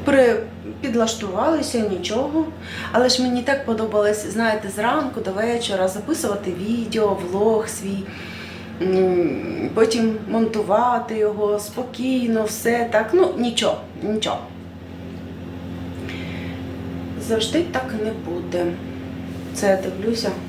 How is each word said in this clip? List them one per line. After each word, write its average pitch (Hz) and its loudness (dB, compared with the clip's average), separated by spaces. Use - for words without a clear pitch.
При-, 254 6
підлаштувалися, 233 0
нічого. 226 0
Але 247 6
ж 247 2
мені 247 0
так 277 0
подобалось, 208 2
знаєте, 214 0
зранку 254 0
до 190 -2
вечора 208 0
записувати 208 -2
відео, 220 2
влог 214 2
свій, 196 -4
м, 180 2
потім 220 4
монтувати 220 2
його 208 2
спокійно, 247 0
все 233 0
так. 220 2
Ну, 359 4
нічого, 233 2
нічого. 214 0
Завжди 226 2
так 262 -2
не 220 -2
буде. 175 -4
Це 202 0
я 190 6
дивлюся. 202 -2